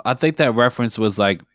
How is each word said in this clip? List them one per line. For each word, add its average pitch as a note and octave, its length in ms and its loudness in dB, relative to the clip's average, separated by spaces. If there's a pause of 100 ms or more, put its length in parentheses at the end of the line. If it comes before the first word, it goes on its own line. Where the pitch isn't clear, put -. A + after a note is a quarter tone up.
I B2 80 0
think D#3 240 -2
that C3+ 160 2
reference A#2+ 460 0
was, A2 180 0
like, G2 240 0 (140)